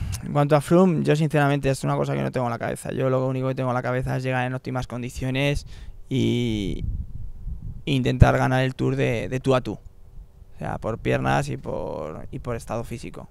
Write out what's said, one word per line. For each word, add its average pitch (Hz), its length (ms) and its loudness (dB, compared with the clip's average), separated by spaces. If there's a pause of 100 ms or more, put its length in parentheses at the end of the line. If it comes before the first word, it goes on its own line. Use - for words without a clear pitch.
(240)
en - 100 -6
cuanto 147 220 6
a 143 60 6
Froome, 170 420 6
yo 147 120 4
sinceramente 143 540 2
es 135 140 -2
una 143 120 2
cosa 143 200 0
que 139 80 0
no 135 80 -2
tengo 127 160 0
en 120 40 -2
la 117 80 -4
cabeza. - 320 -4
Yo 131 200 0
lo 131 160 2
único 131 220 -2
que 131 60 -2
tengo 131 140 -2
en 120 60 0
la 127 80 -2
cabeza 127 340 -2
es 127 60 -4
llegar 127 240 0
en 127 80 -4
óptimas 127 320 -4
condiciones 131 800 -2 (420)
y, 113 760 0 (1000)
e 160 60 -2
intentar 127 440 6
ganar 131 280 4
el 131 100 0
Tour 131 220 0
de, 127 340 0
de 127 100 -4
tú 131 140 4
a 127 80 4
tú. 107 120 -6 (840)
O - 40 -16
sea, - 180 -4
por 110 220 -4
piernas 131 500 0
y 131 80 -6
por, 78 720 -6
y - 100 -10
por 120 160 -6
estado 113 280 -6
físico. - 480 -12